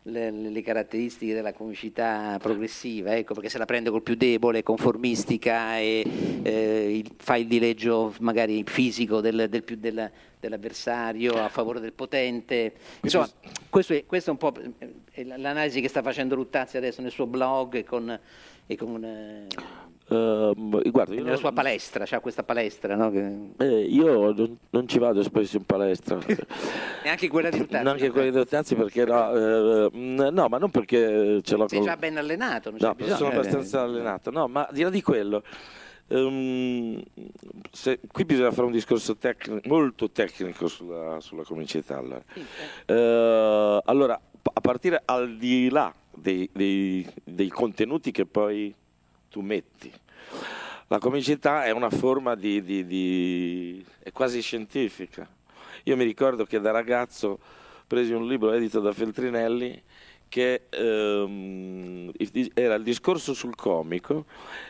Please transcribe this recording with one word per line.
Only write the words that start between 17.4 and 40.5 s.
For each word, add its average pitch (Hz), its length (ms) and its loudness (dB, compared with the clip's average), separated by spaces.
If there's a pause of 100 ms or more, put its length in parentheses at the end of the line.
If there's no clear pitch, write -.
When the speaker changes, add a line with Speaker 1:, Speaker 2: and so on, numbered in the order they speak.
Speaker 1:
e 110 80 -2
con, 117 360 -6 (460)
e 110 100 -6
con, 113 260 -8
eh, 107 440 -14 (640)
Speaker 2:
Ehm, 107 800 2
guarda, 104 220 2
io 107 60 -4
Speaker 1:
nella 127 140 -2
Speaker 2:
non 135 60 0
Speaker 1:
sua 143 140 0
palestra, 120 540 -2
c'ha 117 140 -4
questa 120 220 -6
palestra, 107 520 -4
no? 110 160 2
Che 101 200 0 (280)
Speaker 2:
Eh, 127 240 4
io 117 500 6
non, 113 260 -2 (120)
non 123 180 0
ci - 100 2
vado 117 240 4
spesso 104 360 0
in 95 60 -2
palestra. 95 560 0
Speaker 1:
<laughs> - 840 -6
Neanche 170 240 0
quella 160 220 2
di 156 80 -2
Luttazzi, 143 260 -2
Speaker 2:
Neanche 139 220 2
Speaker 1:
no? 120 60 0
Speaker 2:
quella 131 180 4
di 127 60 0
Luttazzi 135 380 2
perché 113 300 2
no, 117 300 4
eh, 110 600 6
mm, 127 240 -4 (140)
no, 170 160 4
ma 117 80 2
non 180 140 0
perché 107 720 4
ce - 140 2
l'ho 107 120 2
Speaker 1:
Sei 101 120 0
Speaker 2:
col- 104 80 4
Speaker 1:
già 170 100 0
ben 156 180 -4
allenato, 151 540 -4
non 107 100 -12
Speaker 2:
No, 110 80 4
Speaker 1:
c'è - 60 0
bisogno, 190 220 -2
Speaker 2:
sono 143 140 0
Speaker 1:
eh. 127 40 0
Speaker 2:
abbastanza 135 480 0
allenato. 117 480 -4
No, 143 180 0
ma 139 180 -2
al - 60 -14
di 143 100 -2
là 175 60 2
di 190 140 0
quello, 104 400 2 (640)
ehm, 127 960 0 (680)
se, - 300 -2 (100)
qui - 140 -2
bisogna 127 260 4
fare 123 160 2
un 120 60 0
discorso 113 420 2
tecni-, 113 500 -4
molto 139 460 2
tecnico 90 580 -2